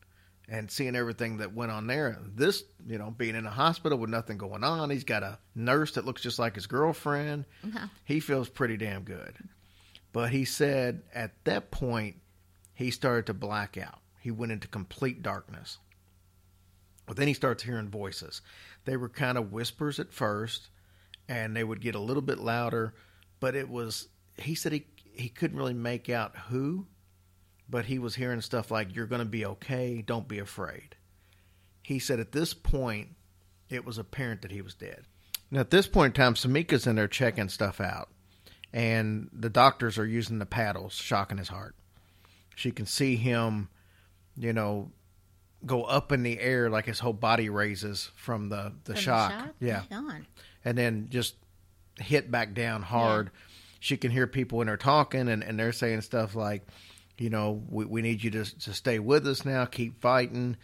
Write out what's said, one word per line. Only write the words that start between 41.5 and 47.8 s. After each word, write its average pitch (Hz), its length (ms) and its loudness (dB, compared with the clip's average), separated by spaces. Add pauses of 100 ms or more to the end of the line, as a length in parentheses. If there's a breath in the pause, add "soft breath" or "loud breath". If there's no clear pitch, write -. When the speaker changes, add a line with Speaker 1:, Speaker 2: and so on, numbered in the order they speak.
Speaker 1:
She 127 140 -2
can 107 160 -4
see 135 300 2
him, 113 520 2 (680 soft breath)
you 117 160 0
know, 104 380 0 (760)
go 120 200 0
up 139 280 2
in 131 100 4
the 120 180 0
air, 123 280 4
like 110 180 2
his 110 140 -2
whole 117 140 2
body 113 340 4
raises 104 640 -2